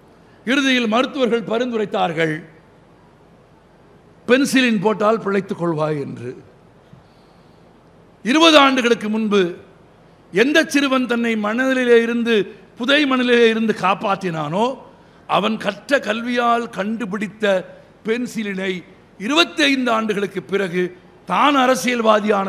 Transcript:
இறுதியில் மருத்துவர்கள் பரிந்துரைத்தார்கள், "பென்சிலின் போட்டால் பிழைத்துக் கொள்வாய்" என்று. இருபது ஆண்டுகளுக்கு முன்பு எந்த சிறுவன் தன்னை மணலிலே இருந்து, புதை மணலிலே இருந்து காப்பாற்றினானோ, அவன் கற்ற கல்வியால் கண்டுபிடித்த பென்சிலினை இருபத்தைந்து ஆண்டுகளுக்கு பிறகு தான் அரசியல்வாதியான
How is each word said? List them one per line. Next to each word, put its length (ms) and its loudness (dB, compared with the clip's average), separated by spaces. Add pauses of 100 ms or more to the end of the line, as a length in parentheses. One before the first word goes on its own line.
(460)
இறுதியில் 480 0
மருத்துவர்கள் 560 -2
பரிந்துரைத்தார்கள், 840 -2 (1900)
"பென்சிலின் 560 2
போட்டால் 400 0
பிழைத்துக் 380 -4
கொள்வாய்" 420 -2
என்று. 280 -12 (1900)
இருபது 340 6
ஆண்டுகளுக்கு 500 2
முன்பு 320 0 (920)
எந்த 300 2
சிறுவன் 480 0
தன்னை 220 -2 (120)
மணலிலே 600 2
இருந்து, 300 0 (400)
புதை 300 2
மணலிலே 440 4
இருந்து 300 0
காப்பாற்றினானோ, 840 -2 (640)
அவன் 280 0
கற்ற 420 -2
கல்வியால் 720 -2
கண்டுபிடித்த 760 -6 (600)
பென்சிலினை 680 -4 (460)
இருபத்தைந்து 720 0
ஆண்டுகளுக்கு 520 -4
பிறகு 400 -4 (460)
தான் 260 2
அரசியல்வாதியான 920 2